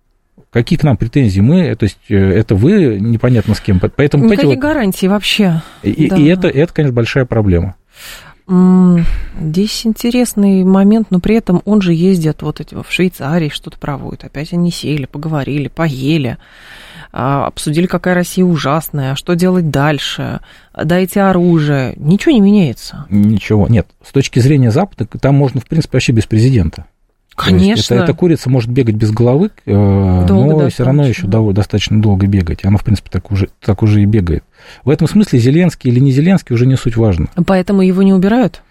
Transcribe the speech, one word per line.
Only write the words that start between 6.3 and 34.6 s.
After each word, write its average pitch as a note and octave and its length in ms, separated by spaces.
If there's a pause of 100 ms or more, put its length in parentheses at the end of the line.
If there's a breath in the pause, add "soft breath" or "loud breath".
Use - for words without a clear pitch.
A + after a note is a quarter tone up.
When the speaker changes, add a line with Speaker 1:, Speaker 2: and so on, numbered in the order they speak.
Speaker 1:
это, D3 240
конечно, C#3+ 200
большая A#2+ 320
проблема. F#2+ 500 (760 loud breath)
Speaker 2:
М, F#3 560 (340 loud breath)
здесь F3+ 460
интересный G#3+ 800
момент, G3 440
но F3+ 120
при G#3+ 140
этом F3+ 280
он G#3 180
же F3+ 120
ездит E3 480
вот D#3 180
эти, - 160
в A#2+ 140
Швейцарии, E3+ 580
что-то - 320
проводит. - 460
Опять D3 260
они F3 200
сели, C#3+ 340
поговорили, C#3+ 640
поели, C3+ 680 (760 loud breath)
а, C3+ 320
обсудили, D#3+ 400
какая F3+ 300
Россия F3+ 280
ужасная, C#3+ 720
а - 20
что F3 200
делать F3+ 340
дальше, C#3 720 (340 soft breath)
дайте F3+ 460
оружие. E3 720
Ничего G3+ 380
не A3 80
меняется. F#3+ 680
Speaker 1:
Ничего, G#2 600
нет. - 180 (180)
С - 60
точки - 280
зрения C3 320
Запада, C3+ 360
к-, - 100
там C#3 180
можно, C3+ 260
в - 40
принципе, - 300
вообще C3 160
без A2 140
президента. A2 600 (460)
То - 120
есть F#3 180
Speaker 2:
Конечно. G#3 320
Speaker 1:
это, F#3 80
эта E3 100
курица E3 360
может B2 200
бегать A#2+ 260
без G#2+ 160
головы, B2+ 400 (140)
э, G2 640
Speaker 2:
Долго D#3 360
Speaker 1:
но B2 60
всё - 140
равно C3+ 200
Speaker 2:
достаточно. - 40
Speaker 1:
ещё - 200
дов-, G#2+ 260
достаточно G#2 480
долго G2+ 260
бегает. F#2+ 360
И F#2+ 40
она, G#2 100
в - 60
принципе, - 260
так - 220
уже, G2 160 (140)
так G2+ 220
уже G#2 200
и - 20
бегает. F#2 380 (400 loud breath)